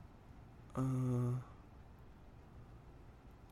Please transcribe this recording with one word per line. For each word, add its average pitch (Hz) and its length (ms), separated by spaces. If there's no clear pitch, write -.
Uh, 127 560